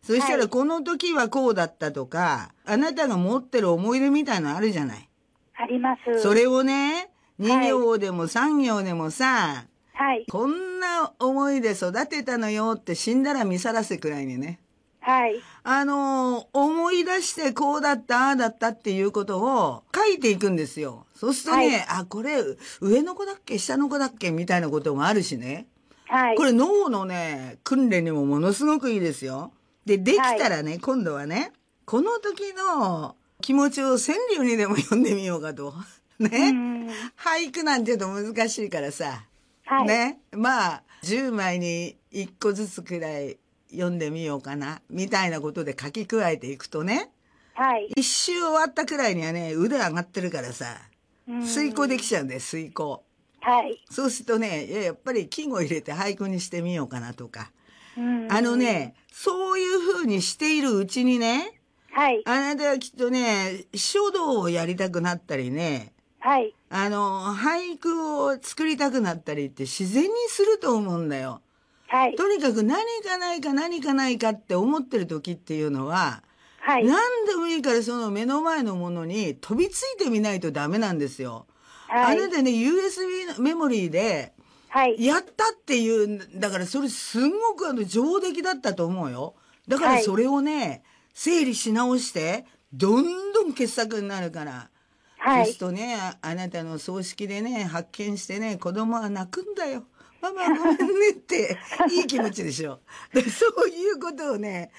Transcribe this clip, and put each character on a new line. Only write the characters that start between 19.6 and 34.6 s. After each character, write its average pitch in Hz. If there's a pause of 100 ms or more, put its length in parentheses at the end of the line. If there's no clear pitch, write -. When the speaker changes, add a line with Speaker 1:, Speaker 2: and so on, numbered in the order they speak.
Speaker 1:
書 392
い 381
て 247
い 196
く 196
ん 180
で 156
す 143
よ。 123
そ 220
う 277
す 262
る 320
と 262
ね、 302 (200)
Speaker 2:
は 175
い。 -
Speaker 1:
あ、 180
こ 202
れ、 277 (380)
上 214
の 359
子 392
だ 392
っ 403
け、 214
下 262
の 277
子 285
だ 277
っ 254
け 190
み 165
た 180
い -
な 160
こ 151
と 147
も 139
あ 175
る 208
し 135
ね。 131 (400)
Speaker 2:
は 254
い。 -
Speaker 1:
こ 254
れ 262
脳 349
の 202
ね、 160
訓 262
練 180
に 165
も 143
も 143
の 180
す 202
ご 302
く 254
い 214
い -
で 165
す 131
よ。 135 (340)
で、 202
で 196
き 403
た 233
ら 160
ね、 151
Speaker 2:
は 170
い。 170
Speaker 1:
今 262
度 160
は 143
ね、 220 (320)
こ 226
の 453
時 403
の 233 (240)
気 -
持 285
ち 277
を 262
川 311 (160)
柳 294
に 240
で 208